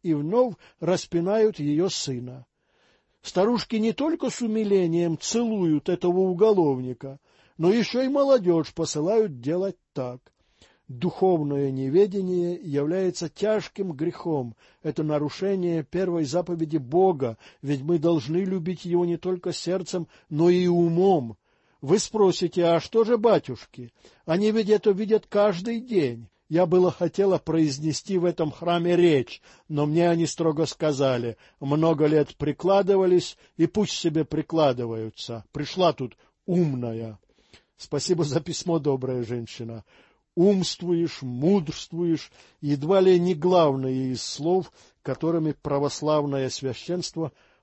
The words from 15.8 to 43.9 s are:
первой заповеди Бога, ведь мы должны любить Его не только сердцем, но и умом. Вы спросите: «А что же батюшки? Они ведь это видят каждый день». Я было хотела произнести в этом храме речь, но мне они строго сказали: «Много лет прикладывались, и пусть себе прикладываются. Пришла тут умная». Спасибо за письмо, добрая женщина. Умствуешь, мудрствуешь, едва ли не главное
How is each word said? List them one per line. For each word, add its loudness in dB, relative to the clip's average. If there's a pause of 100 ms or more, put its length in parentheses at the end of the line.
первой -2
заповеди -4
Бога, 0 (240)
ведь -4
мы 0
должны 0
любить -4
Его 0
не -2
только -4
сердцем, -6 (220)
но 4
и 4
умом. 2 (440)
Вы 2
спросите: 0
«А 4
что 2
же 0
батюшки? -2 (340)
Они 2
ведь 0
это 4
видят 0
каждый 0
день». -2 (220)
Я 2
было 4
хотела 0
произнести -2
в -2
этом -2
храме 0
речь, 2 (260)
но -2
мне 2
они 0
строго 0
сказали: -2 (240)
«Много 2
лет 2
прикладывались, 2 (180)
и 2
пусть -2
себе -2
прикладываются. -4
Пришла 0
тут -8 (300)
умная». -2 (560)
Спасибо -2
за -2
письмо, -4
добрая -2
женщина. -10 (520)
Умствуешь, 0
мудрствуешь, -2 (300)
едва 2
ли 6
не 2
главное 2